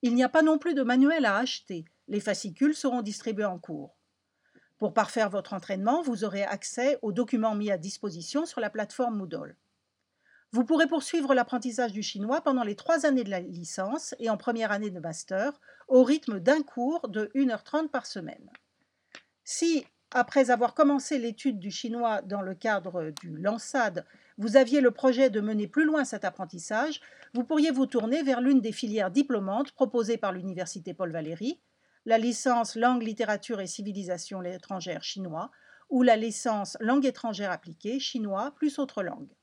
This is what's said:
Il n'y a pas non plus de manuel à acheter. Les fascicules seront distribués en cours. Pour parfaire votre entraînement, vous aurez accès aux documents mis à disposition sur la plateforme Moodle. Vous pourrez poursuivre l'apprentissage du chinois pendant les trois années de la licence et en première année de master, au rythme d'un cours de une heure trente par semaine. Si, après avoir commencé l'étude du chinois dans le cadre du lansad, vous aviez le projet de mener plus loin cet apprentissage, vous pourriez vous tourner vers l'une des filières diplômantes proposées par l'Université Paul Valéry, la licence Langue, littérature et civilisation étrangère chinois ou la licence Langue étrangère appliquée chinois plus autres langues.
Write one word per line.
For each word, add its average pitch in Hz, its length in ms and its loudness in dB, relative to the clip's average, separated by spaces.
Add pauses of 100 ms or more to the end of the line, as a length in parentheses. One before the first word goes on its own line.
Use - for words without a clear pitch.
Il 240 140 2
n'y 254 80 6
a 254 60 2
pas 311 120 4
non 311 160 6
plus 339 160 -2
de 269 100 0
manuel 269 420 4
à 202 100 2
acheter. 196 480 -4 (240)
Les 208 140 -4
fascicules 214 540 0
seront 247 260 -2
distribués 214 420 -6
en 185 160 -4
cours. 151 380 -12 (800)
Pour 208 160 -2
parfaire 214 360 2
votre 190 220 -6
entraînement, 202 500 0
vous 240 220 -4
aurez 202 200 -4
accès 247 580 -2
aux 214 100 -4
documents 220 420 0
mis 208 160 -2
à 196 80 0
disposition 190 680 -6
sur - 160 -8
la 208 80 -2
plateforme 220 480 -4
Moodle. 165 400 -10 (960)
Vous 240 100 4
pourrez 311 240 4
poursuivre 285 460 0
l'apprentissage 240 580 0
du 208 120 -6
chinois 220 360 -2
pendant 262 240 0
les 208 140 -4
trois 320 280 2
années 262 200 4
de 202 60 -6
la 185 100 -2
licence 185 760 -8
et 226 120 -4
en 214 80 0
première 226 340 -2
année 208 200 -2
de 180 100 -10
master, 190 580 -4 (300)
au 254 160 10
rythme 247 340 0
d'un 262 220 4
cours 285 480 -4
de 214 240 -4
une 269 180 2
heure 220 140 -6
trente 302 260 -2
par 254 140 -4
semaine. - 440 -12 (1000)
Si, 330 360 0 (260)
après 247 400 4
avoir 233 220 4
commencé 285 440 4
l'étude 233 400 -2
du 190 140 -8
chinois 226 500 -2
dans 202 200 -6
le 190 120 -6
cadre 180 580 -4 (100)
du 160 160 -12
lansad, 208 680 -2 (320)
vous 214 200 6
aviez 269 240 6
le 247 100 6
projet 262 380 4
de 208 100 -2
mener 208 300 -2
plus 311 160 4
loin 311 180 2
cet 220 220 -6
apprentissage, 208 720 -4 (340)
vous 240 120 -2
pourriez 311 260 2
vous 262 140 2
tourner 247 380 0
vers 262 180 2
l'une 269 180 6
des 214 140 -4
filières 208 360 -2
diplômantes 226 640 0
proposées 233 460 0
par 202 160 -2
l'Université 180 600 -8
Paul 170 200 -6
Valéry, 165 480 -6 (440)
la 226 120 4
licence 233 580 2
Langue, 240 280 4
littérature 214 580 -4
et 190 60 -6
civilisation 185 760 -8
étrangère 180 580 -8
chinois 180 480 -8 (400)
ou 254 140 4
la 240 140 8
licence 214 640 -4
Langue 254 240 2
étrangère 208 460 -4
appliquée 202 500 -6
chinois 214 520 -4
plus 294 260 -2
autres 262 220 -4
langues. 170 300 -8 (120)